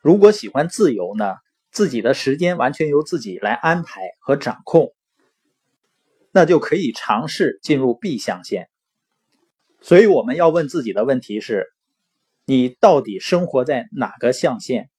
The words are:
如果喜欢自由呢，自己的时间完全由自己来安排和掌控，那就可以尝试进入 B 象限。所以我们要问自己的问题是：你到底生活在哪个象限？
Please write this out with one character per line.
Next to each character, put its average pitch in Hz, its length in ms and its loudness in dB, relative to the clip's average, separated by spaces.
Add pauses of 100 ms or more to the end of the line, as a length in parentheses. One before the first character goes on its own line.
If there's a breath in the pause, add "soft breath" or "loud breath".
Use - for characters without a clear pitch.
如 170 160 4
果 208 140 8
喜 208 180 -6
欢 151 200 -2
自 156 260 0
由 95 220 -8
呢， 101 180 -4 (380)
自 208 160 0
己 117 120 -4
的 123 140 2
时 139 220 -2
间 175 200 -2
完 135 160 -2
全 156 160 -4
由 147 140 0
自 156 160 -8
己 101 200 -12
来 104 140 -4
安 165 300 -2
排 - 180 -16 (200)
和 139 160 -2
掌 127 280 -10
控， - 300 2 (1400)
那 180 140 6
就 165 120 4
可 - 160 -2
以 170 160 -2
尝 120 380 -4
试 - 340 -4
进 151 160 0
入 127 160 0
B 143 240 -8
象 92 240 -8
限。 - 260 -10 (1120)
所 175 200 6
以 226 60 8
我 160 160 4
们 123 120 -6
要 170 140 4
问 160 180 0
自 147 160 -6
己 104 120 -8
的 104 100 0
问 131 160 -2
题 104 200 -8
是： 101 280 -4 (800)
你 127 240 0
到 151 320 4
底 98 180 -10
生 175 260 -2
活 127 180 -2
在 131 280 -4
哪 120 260 -6
个 120 140 0
象 127 260 -2
限？ - 300 -6 (100)